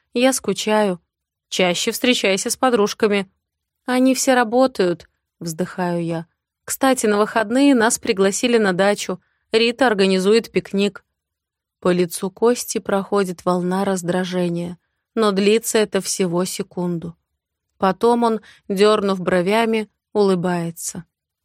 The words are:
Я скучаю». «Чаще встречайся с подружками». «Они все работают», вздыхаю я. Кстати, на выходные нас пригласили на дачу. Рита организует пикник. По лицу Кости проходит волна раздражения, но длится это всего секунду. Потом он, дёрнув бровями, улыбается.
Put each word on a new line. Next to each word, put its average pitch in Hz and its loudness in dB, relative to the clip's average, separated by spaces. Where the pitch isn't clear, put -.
Я 254 2
скучаю». 208 -2
«Чаще 180 0
встречайся 220 0
с - -4
подружками». 208 0
«Они 254 2
все 262 2
работают», 240 0
вздыхаю 175 -6
я. 165 -6
Кстати, 262 0
на 208 2
выходные 226 2
нас 233 2
пригласили 208 0
на 196 2
дачу. 196 -2
Рита 233 2
организует 196 2
пикник. 196 -4
По 185 0
лицу 180 -2
Кости 233 -2
проходит 196 -2
волна 180 0
раздражения, 175 -4
но 214 2
длится 208 2
это 202 0
всего 180 -2
секунду. 175 -8
Потом 233 2
он, 220 0
дёрнув 202 2
бровями, 208 0
улыбается. 180 -2